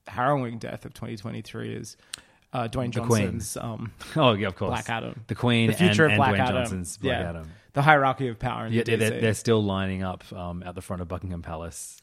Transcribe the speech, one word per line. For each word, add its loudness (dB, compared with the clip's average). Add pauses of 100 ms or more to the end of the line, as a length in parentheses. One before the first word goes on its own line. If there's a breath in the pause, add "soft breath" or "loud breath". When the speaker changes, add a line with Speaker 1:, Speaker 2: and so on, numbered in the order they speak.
Speaker 1:
harrowing 0
death -10
of -14
twenty -10
twenty-three -10
is, -12 (540 loud breath)
uh, -2
Dwayne -4
Speaker 2:
The -2
Queen. 4 (180)
Speaker 1:
Johnson's, -8
um, -8 (120)
Speaker 2:
<laughs> -14
Oh, 6
yeah, 0
of -4
course. -2
Speaker 1:
Black -4
Adam. -6
Speaker 2:
The -6
Queen 4
Speaker 1:
The 4
future 6
Speaker 2:
and, 4
Speaker 1:
of 4
Speaker 2:
and 4
Speaker 1:
Black -
Speaker 2:
Dwayne 4 (100)
Speaker 1:
Adam. 0
Speaker 2:
Johnson's -6
Black -2
Speaker 1:
Yeah. -4
Speaker 2:
Adam. -10 (220 loud breath)
Speaker 1:
The 2
hierarchy 6
of -8
power -4
in -2
Speaker 2:
Yeah, 4
Speaker 1:
the 2
Speaker 2:
they're, 4
Speaker 1:
D -4
C. -4
Speaker 2:
they're 4
still 4
lining 0
up, -6 (100)
um, -8
at -10
the -10
front -8
of -6
Buckingham -6
Palace. -12